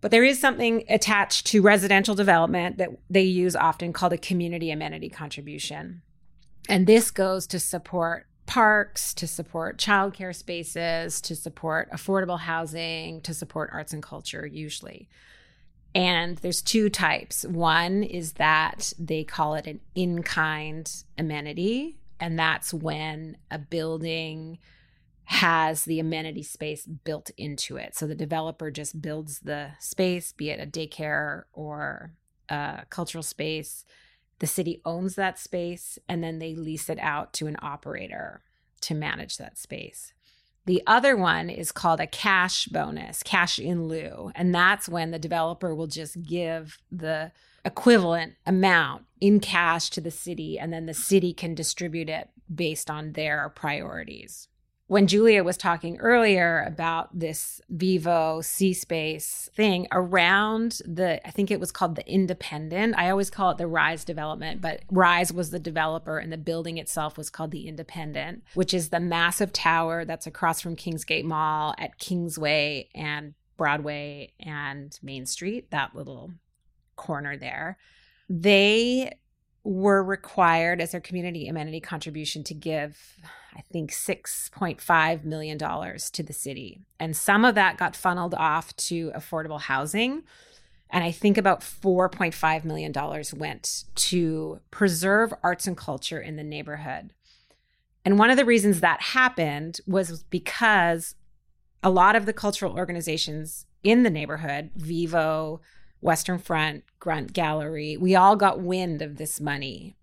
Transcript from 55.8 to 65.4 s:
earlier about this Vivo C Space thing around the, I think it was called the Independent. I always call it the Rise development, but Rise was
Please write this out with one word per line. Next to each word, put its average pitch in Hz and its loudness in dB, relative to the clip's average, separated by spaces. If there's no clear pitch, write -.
earlier 196 4
about 165 -4
this 160 -6
Vivo 165 2
C 190 2
Space 156 -4
thing 196 2
around 196 2
the, 180 -2
I - -14
think 196 0
it 175 0
was 170 -6
called 165 0
the - -8
Independent. 180 0
I 175 4
always 196 0
call 185 2
it 143 -2
the 170 -2
Rise 160 0
development, 156 -6
but - -6
Rise 180 6
was 170 -4